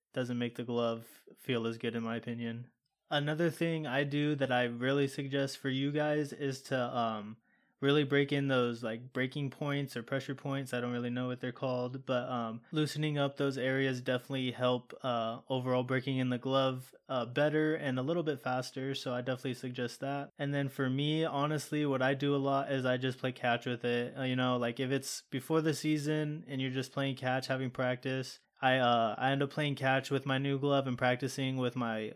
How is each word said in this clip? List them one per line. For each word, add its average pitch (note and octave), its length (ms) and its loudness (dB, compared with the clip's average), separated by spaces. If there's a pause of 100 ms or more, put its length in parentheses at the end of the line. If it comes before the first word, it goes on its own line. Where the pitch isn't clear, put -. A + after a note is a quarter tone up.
(140)
doesn't B2 240 -2
make A#2+ 180 -2
the B2 80 -6
glove A#2 420 0 (340)
feel A#2 280 0
as A#2 100 -4
good A#2 180 -2
in A#2 80 -4
my A#2 140 -2
opinion. A#2 500 -6 (420)
Another D#3 400 0
thing D#3+ 380 -2
I C3 160 0
do D3 320 0
that C3+ 160 0
I B2 120 4
really C3 440 2
suggest C#3 500 -2
for C3+ 120 -2
you C3+ 220 0
guys D3+ 420 0
is C3+ 300 -4
to, B2+ 340 -2
um, A2 400 -2 (440)
really C#3+ 220 6
break C#3 280 4
in C#3 160 2
those, A#2+ 360 2
like, A#2 280 -6
breaking C3 380 -2
points C#3+ 480 -2
or A2+ 60 -6
pressure C3+ 320 -4
points. C3+ 360 -4
I B2 80 -2
don't B2 120 -2
really A#2+ 180 -2
know B2 180 -2
what B2 120 -4
they're B2+ 120 -4
called, B2+ 540 -4
but, B2 240 0
um, A#2 320 -4 (100)
loosening D3+ 460 0
up C#3+ 200 0
those C#3 200 0
areas C3 440 0
definitely B2+ 500 -2
help, B2 420 0 (100)
uh, A#2 360 -2 (100)
overall B2+ 340 2
breaking C3 340 0
in B2+ 120 2
the B2 80 0
glove, C3 560 0 (160)
uh, B2+ 160 0
better D3+ 480 2
and C#3+ 240 -2
a B2+ 60 0
little E3+ 180 0
bit D3+ 180 -2
faster. C3 540 -4
So B2+ 220 -4
I B2 60 -2
definitely B2+ 340 -2
suggest B2 460 -6
that. C#3 360 -4
And C#3+ 160 -2
then C#3 160 0
for C3 220 0
me, D3+ 340 2
honestly, D3+ 600 0
what C3 160 2
I C3+ 100 4
do C#3+ 220 2
a - 20 2
lot C#3 340 2
is C3 140 0
I B2+ 120 4
just B2+ 200 0
play C3 140 -2
catch A#2+ 340 2
with A#2+ 180 -2
it. A#2+ 320 0
Uh, C3+ 80 -4
you B2+ 120 0
know, B2+ 220 2
like, A#2+ 220 -2
if C3 120 0
it's C3+ 400 -2
before D#3+ 300 0
the D#3 120 2
season D3+ 760 0
and C3+ 140 -4
you're C3 80 0
just B2+ 240 -4
playing C3+ 220 0
catch, C3 320 -2
having C3 240 -2
practice, B2+ 680 -2 (220)
I, C3 160 6
uh, A#2+ 400 4
I C3 140 2
end C#3 100 2
up C#3 80 2
playing D3 240 0
catch C3 380 2
with C3+ 160 0
my C3+ 100 2
new C#3 220 0
glove C#3 260 4
and B2 140 -2
practicing C3 580 0
with B2 180 0
my A2+ 400 -2